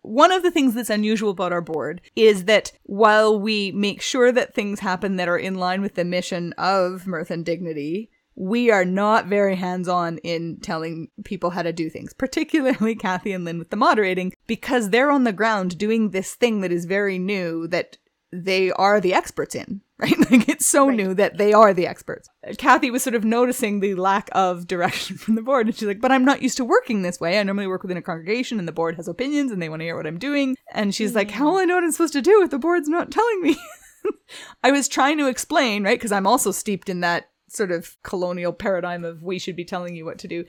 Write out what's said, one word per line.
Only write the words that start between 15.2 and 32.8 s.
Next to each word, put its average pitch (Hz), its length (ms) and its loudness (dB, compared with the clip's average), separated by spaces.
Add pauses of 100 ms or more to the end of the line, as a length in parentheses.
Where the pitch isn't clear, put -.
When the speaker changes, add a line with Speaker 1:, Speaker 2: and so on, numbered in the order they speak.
Speaker 1:
the 226 100 2
ground 190 440 0
doing 214 320 2
this 190 260 -6
thing 220 260 2
that 180 100 -2
is 175 140 -2
very 196 320 0
new 180 520 -4
that - 280 -4 (360)
they 185 380 0
are 202 280 4
the 180 140 2
experts - 420 -2
in, - 240 -10 (100)
<laughs> - 80 -20
right? - 200 2 (120)
Like, 247 200 6
it's - 160 -2
so 277 220 4
Speaker 2:
Right. 247 100 2
Speaker 1:
new 190 160 -2
that 185 240 2
they 208 160 4
are 208 200 8
the 170 140 0
experts. - 400 -10 (300)
Kathy 294 340 4
was 247 100 0
sort 233 140 -2
of 208 80 0
noticing 226 560 0
the 196 160 0
lack 196 380 0
of 180 340 0
direction 175 500 -4
<laughs> - 60 -18
from 220 120 2
the 226 60 -4
board, 240 260 2
and - 80 -2
she's 214 120 -6
like, 202 140 -4
"But 254 100 2
I'm 254 140 4
not 277 160 4
used 254 160 -2
to 254 80 -2
working 254 360 2
this 175 200 -4
way. 175 180 0
I 208 40 0
normally 196 240 -2
work 185 160 -4
within 180 120 -6
a 170 60 -6
congregation, 202 580 -4
and 170 80 -4
the 156 60 -8
board 165 240 -2
has 165 100 -10
opinions, 262 460 -2
and 180 80 -4
they 160 80 -6
wanna 160 160 -8
hear 170 100 -6
what 160 120 -6
I'm 165 120 -8
doing." 277 380 -2 (160)
And 202 200 0
she's 220 220 -4
like, 208 140 0
Speaker 2:
Mm. - 20 -12
Speaker 1:
"How 240 200 0
will 381 80 2
I 381 60 2
know 359 100 2
what 349 100 2
I'm 320 80 0
supposed 330 200 0
to 277 80 0
do 392 220 6
if 294 60 0
the 277 100 -2
board's 311 300 0